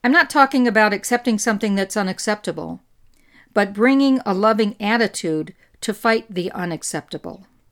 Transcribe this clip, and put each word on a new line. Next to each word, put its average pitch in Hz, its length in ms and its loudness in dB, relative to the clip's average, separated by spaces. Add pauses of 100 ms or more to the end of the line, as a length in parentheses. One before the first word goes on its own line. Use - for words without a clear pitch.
I'm 247 100 2
not 330 180 4
talking 269 360 4
about 214 280 4
accepting 240 440 -2
something 208 360 0
that's 196 220 -2
unacceptable, 185 840 -4 (720)
but 202 220 0
bringing 262 500 4
a 202 80 -2
loving 208 480 2
attitude 202 760 -2 (280)
to 220 100 -4
fight 226 380 -2
the 180 220 -6
unacceptable. 170 960 -10 (240)